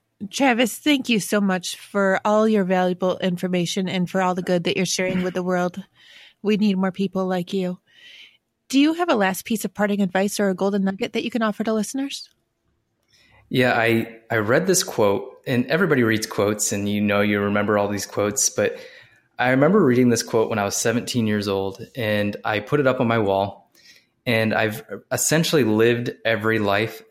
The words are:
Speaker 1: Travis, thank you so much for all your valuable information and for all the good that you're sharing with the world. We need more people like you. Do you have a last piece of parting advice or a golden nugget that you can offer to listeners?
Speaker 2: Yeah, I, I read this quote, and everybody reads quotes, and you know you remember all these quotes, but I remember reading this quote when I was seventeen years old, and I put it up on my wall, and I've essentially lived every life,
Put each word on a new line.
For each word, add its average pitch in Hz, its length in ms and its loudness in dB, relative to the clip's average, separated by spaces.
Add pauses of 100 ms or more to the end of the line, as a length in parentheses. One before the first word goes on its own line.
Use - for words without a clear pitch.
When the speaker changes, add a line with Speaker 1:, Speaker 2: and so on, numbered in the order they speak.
(320)
Speaker 1:
Travis, 247 480 0
thank 285 300 0
you 226 100 2
so 208 200 -2
much 185 380 -2
for 190 480 0
all 214 220 2
your 214 160 2
valuable 185 560 0
information 180 680 -2
and 180 220 -2
for 190 100 -2
all 185 140 2
the 185 80 -6
good 180 220 0
that 180 120 -2
you're 190 80 0
sharing 185 380 -2
with 180 140 -2
the 185 80 -4
world. 180 400 -2 (580)
We 214 160 2
need 196 180 2
more 190 160 0
people 190 360 -2
like 180 260 -4
you. 180 240 -2 (880)
Do 269 120 2
you 302 140 4
have 339 160 -2
a 302 60 2
last 190 300 0
piece 226 180 -4
of 208 120 -8
parting 202 260 0
advice 196 380 0
or 202 100 2
a 185 60 -2
golden 196 300 0
nugget 196 280 -4
that 226 100 -2
you 240 60 -4
can 226 140 -2
offer 214 200 -2
to 220 80 -2
listeners? 269 600 -4 (1160)
Speaker 2:
Yeah, 123 240 2
I, 113 440 2 (140)
I 117 60 2
read 120 280 2
this 185 180 2
quote, - 640 -2
and 123 220 0
everybody 156 340 2
reads 110 240 2
quotes, 107 460 -2
and 101 180 -4
you 104 100 -2
know 104 220 2
you 104 180 2
remember 104 380 0
all 101 100 2
these 101 200 -6
quotes, 104 420 -2
but - 300 -2 (580)
I 123 140 2
remember 160 340 4
reading 123 240 6
this 113 140 2
quote 113 260 0
when 113 80 -2
I 101 80 0
was 98 100 -2
seventeen 113 520 -2
years 104 200 0
old, 98 380 -4 (100)
and 104 480 -2
I 110 160 0
put 147 200 -2
it 135 80 2
up 127 120 2
on 123 80 2
my 113 120 2
wall, 98 520 0 (540)
and 113 280 0
I've 110 300 -2 (280)
essentially 151 520 2
lived 117 460 2 (160)
every 110 320 0
life, 104 540 -2